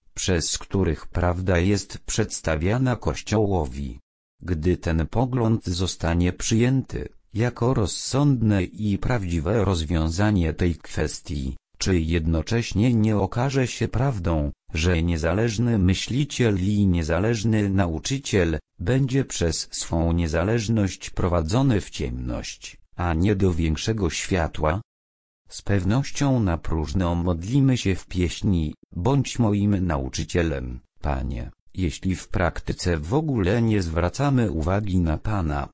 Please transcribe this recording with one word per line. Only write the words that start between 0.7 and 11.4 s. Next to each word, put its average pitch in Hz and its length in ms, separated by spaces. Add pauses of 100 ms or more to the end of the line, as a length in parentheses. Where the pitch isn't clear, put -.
prawda 90 520
jest 98 400
przedstawiana 104 1000
Kościołowi. 76 1040 (420)
Gdy 85 340
ten 82 300
pogląd 117 600
zostanie 87 680
przyjęty, 123 760 (260)
jako 120 400
rozsądne 113 920
i 98 340
prawdziwe 95 680
rozwiązanie 85 880
tej 87 200
kwestii, - 840 (220)